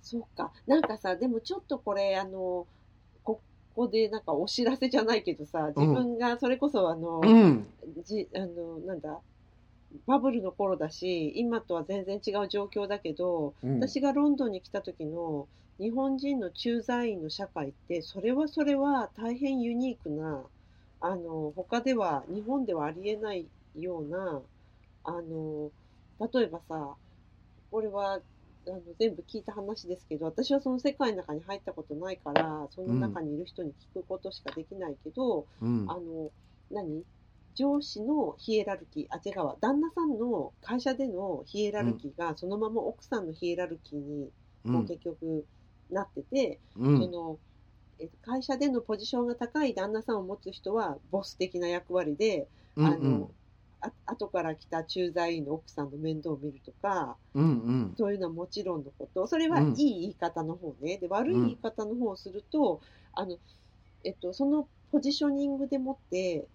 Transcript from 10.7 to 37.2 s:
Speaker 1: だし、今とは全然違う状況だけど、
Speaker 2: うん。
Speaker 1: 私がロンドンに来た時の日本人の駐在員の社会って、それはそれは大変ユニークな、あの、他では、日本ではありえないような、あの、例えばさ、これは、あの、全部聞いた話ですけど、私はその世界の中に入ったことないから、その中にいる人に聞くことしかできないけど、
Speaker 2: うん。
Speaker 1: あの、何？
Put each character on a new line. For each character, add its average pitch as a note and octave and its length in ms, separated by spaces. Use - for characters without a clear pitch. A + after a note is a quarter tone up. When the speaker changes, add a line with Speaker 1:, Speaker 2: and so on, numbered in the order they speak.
Speaker 1:
だ D#3 140
し、 E3+ 460
今 A#3 260
と F3+ 140
は D#3+ 80
全 G3 220
然 G3 200
違 G#3+ 60
う G3 40
状 G3+ 180
況 G3+ 220
だ G3+ 100
け E3 160
ど、 E3+ 400
Speaker 2:
う B2 40
ん。 C3+ 120
Speaker 1:
私 C4 220
が C#4 120
ロ C#4+ 140
ン C#4+ 80
ド C4 120
ン G#3+ 40
に F#3 100
来 - 80
た G3+ 120
時 D#3+ 240
の D#3 420
日 A3 120
本 C4+ 260
人 C#4 220
の F#3 100
駐 A#3 320
在 A#3+ 300
員 F3+ 100
の D#3 80
社 F#3+ 180
会 C#3+ 220
っ C#3+ 40
て、 E3+ 140
そ F#3 180
れ A3 120
は D4 160
そ D4 160
れ C#4+ 120
は C4+ 420
大 A#3 180
変 C4+ 260
ユ A#3 120
ニ B3 220
ー - 80
ク D#3 60
な、 D3+ 320
あ F3+ 160
の、 D#3+ 400
他 A3+ 260
で C4 120
は、 F3 340
日 G3+ 180
本 C4 200
で G3 80
は D3+ 120
あ D#3 60
り F#3 180
え G#3+ 80
な G#3+ 160
い E3+ 120
よ E3+ 240
う D3+ 60
な、 E3 360
あ D#3+ 80
の、 D#3 480
例 A#3+ 120
え - 20
ば E3 200
さ、 D#3 280
こ A3 120
れ A3 60
は、 G3 340
あ F3+ 40
の、 F#3 100
全 A3 160
部 E3+ 140
聞 A3+ 120
い - 40
た G#3+ 80
話 G3+ 360
で F3+ 100
す - 100
け D3+ 100
ど、 D#3+ 80
私 A#3 260
は C#4 100
そ C4 100
の B3+ 80
世 C#4 140
界 B3 180
の F#3+ 60
中 F3+ 160
に F#3+ 80
入 G3 160
っ - 60
た F#3 100
こ D#3 100
と D3+ 100
な F3 200
い F3+ 40
か D3 140
ら、 D#3 400
そ F#3 100
の F#3 120
中 F#3 280
に D3 140
い - 20
る F3 80
人 - 180
に D3 100
聞 F#3 80
く - 60
こ F#3 100
と F#3+ 140
し - 100
か - 140
で D#3+ 80
き - 120
な F#3 140
い C#3 140
け D#3 60
ど、 G#3+ 360
Speaker 2:
う A2+ 60
ん。 A#2 200
Speaker 1:
あ E3+ 80
の、 E3 360
何？ F3 320